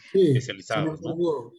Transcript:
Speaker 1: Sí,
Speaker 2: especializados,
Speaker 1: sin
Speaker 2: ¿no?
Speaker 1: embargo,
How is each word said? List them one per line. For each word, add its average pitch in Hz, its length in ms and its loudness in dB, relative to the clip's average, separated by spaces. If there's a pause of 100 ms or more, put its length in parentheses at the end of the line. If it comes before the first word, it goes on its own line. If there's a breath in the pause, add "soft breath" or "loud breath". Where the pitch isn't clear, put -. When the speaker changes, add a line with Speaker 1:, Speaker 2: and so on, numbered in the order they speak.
(140)
Speaker 1:
Sí, 190 140 6
Speaker 2:
especializados, 127 720 -2
Speaker 1:
sin 170 60 -16
Speaker 2:
¿no? 170 80 -6
Speaker 1:
embargo, 160 480 -4